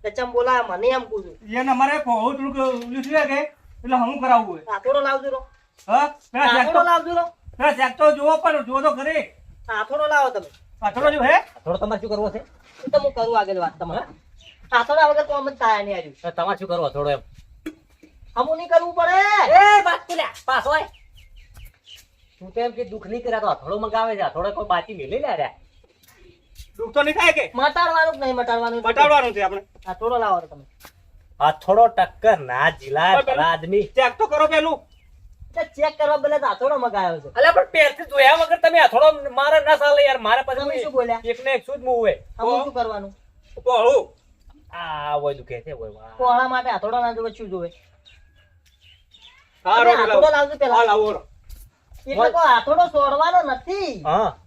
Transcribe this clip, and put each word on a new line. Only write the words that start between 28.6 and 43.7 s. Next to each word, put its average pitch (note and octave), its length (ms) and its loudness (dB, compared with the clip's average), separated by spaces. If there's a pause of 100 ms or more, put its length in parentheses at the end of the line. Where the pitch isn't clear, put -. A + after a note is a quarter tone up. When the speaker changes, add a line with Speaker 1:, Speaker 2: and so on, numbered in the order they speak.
Speaker 2:
મટાડવાનું B3 540 2
છે G3+ 100 -6
આપણે. G3 180 -4 (240)
Speaker 1:
હાથોડો A3 320 -6
લાવો G#3 220 0
રો E3 80 -14
તમે. C#3+ 180 -20 (720)
Speaker 3:
હથોડો F#3 480 2
ટક્કર G3+ 520 0
ના C3 320 -2
ઝીલાય D#3 440 0
Speaker 2:
પણ C4+ 100 2
પેલું - 120 -2
Speaker 3:
ભલા E3 140 0
આદમી. E3+ 340 -2 (100)
Speaker 2:
ચેક B3+ 220 2
તો G#4+ 100 -2
કરો D4+ 200 0
પેલું. D#4 300 0 (720)
Speaker 1:
એટલે E4 140 -6 (120)
ચેક D4+ 220 -2
કરવા D4+ 200 0
બદલે C#4+ 220 -2
તો C#4 80 -2
હાથોડો C4+ 320 -2
મંગાવ્યો F#3+ 420 -4
છે. C#3 160 -18
Speaker 3:
અલ્યા D#4+ 200 4
પણ C#4 160 0
પહેલથી D#4 380 0
જોયા C#4 280 6
વગર E4 240 0
તમે E4 220 4
હથોડો B3+ 220 4 (320)
મારે D4+ 200 2
ના D4 180 2
ચાલે C#4+ 280 4
યાર, C4 140 2
મારે A3+ 240 0
પછી C4 200 -4
Speaker 1:
તમે C#4+ 200 -4
શું G#3 80 -6
બોલ્યા? A#3 320 -2
Speaker 3:
એક A#3+ 200 -8
ને C4+ 80 -2
એક C4 140 -2
શું C#4 140 -10
જ A#3+ 40 -18
મું B3+ 120 -2
હોય. A3 200 0 (240)
Speaker 1:
હમું A#3 200 0
Speaker 2:
ઓ. C4+ 40 -4
Speaker 1:
શું C#4+ 100 -10
કરવાનું? G#3+ 400 -8 (520)
Speaker 2:
પહોળું. B3 360 4 (720)